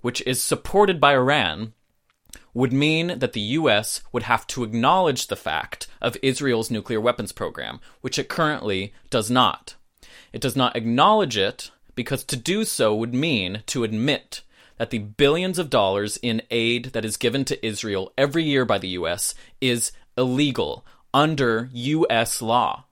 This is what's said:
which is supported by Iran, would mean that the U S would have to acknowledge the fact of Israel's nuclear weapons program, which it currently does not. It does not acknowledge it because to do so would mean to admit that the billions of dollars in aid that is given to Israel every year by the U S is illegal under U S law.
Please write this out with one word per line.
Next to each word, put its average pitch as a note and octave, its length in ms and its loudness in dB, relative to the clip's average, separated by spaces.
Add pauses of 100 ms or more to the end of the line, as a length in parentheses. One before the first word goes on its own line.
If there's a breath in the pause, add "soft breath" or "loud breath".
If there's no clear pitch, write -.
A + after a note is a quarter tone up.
which B2 200 -4
is B2+ 200 -2
supported F#3+ 600 2
by C#3+ 140 6
Iran, A2+ 580 2 (800 loud breath)
would B2 180 2
mean D#3 460 0
that - 140 -2
the A2 80 -4
U C3+ 280 0
S G#2+ 340 0 (100)
would A#2+ 100 -2
have A#2+ 260 0
to - 140 -6
acknowledge C3 640 2
the - 80 -4
fact - 540 -8 (120)
of A#2+ 220 -2
Israel's B2+ 480 0
nuclear A2 300 -2
weapons A#2 320 -2
program, C#2+ 480 -8 (220 soft breath)
which C3+ 180 -4
it - 80 -6
currently A2 640 -2 (180 soft breath)
does A2+ 220 0
not. B2 420 2 (580 loud breath)
It - 80 -10
does B2+ 140 -2
not B2+ 220 0
acknowledge C3 600 4
it - 360 -2 (240)
because B2+ 280 -4
to - 120 -6
do F#3 280 -2
so A2 300 2
would A#2 200 -2
mean A2+ 520 -2
to B2 160 -2
admit A2+ 600 -2 (360 soft breath)
that A#2 120 -4
the B2 80 -4
billions D3+ 600 2
of D#3 120 -4
dollars G2+ 520 2
in A2+ 280 -2
aid A#2+ 360 0
that A2+ 180 -6
is A2 120 -6
given B2+ 280 0
to - 200 -6
Israel G2+ 540 -4
every C#3+ 240 2
year C#3 220 2
by A2 140 2
the F#2+ 100 -6
U F2 180 -4
S F2 280 -4 (260 loud breath)
is A#2+ 320 0 (260 soft breath)
illegal B2+ 680 0 (300 soft breath)
under C3 580 2
U C#3 380 0
S A#2 320 0
law. A2+ 500 2